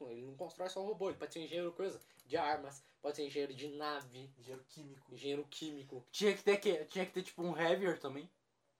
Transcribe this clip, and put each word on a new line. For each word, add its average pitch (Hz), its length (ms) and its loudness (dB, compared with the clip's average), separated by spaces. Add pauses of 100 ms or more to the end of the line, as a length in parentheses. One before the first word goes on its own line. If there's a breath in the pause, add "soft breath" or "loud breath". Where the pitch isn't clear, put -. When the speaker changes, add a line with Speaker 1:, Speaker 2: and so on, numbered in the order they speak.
Speaker 1:
ele 117 160 -8
não 135 80 -12
constrói 180 340 -6
só 190 140 -4
robô, 196 260 0
ele 143 100 -2
pode - 140 -6
ser 165 60 -6
engenheiro 165 320 0
coisa, 175 300 -2 (260 soft breath)
de 135 100 0
armas, 143 460 2 (180 soft breath)
pode 147 140 -2
ser 151 120 -4
engenheiro 139 280 0
de 135 140 -6
nave, 139 600 -4 (120)
Speaker 2:
Engenheiro 131 280 -12
químico. 139 460 -16
Speaker 1:
engenheiro 143 340 -2
químico. 139 640 -8
Speaker 3:
Tinha 202 260 6
que - 60 -12
ter 202 140 8
que, 180 300 4
tinha 185 200 0
que 185 60 -14
ter, 185 100 -2
tipo, 175 220 -6
um 170 120 2
heavier 170 440 6
também. 143 280 -6 (520)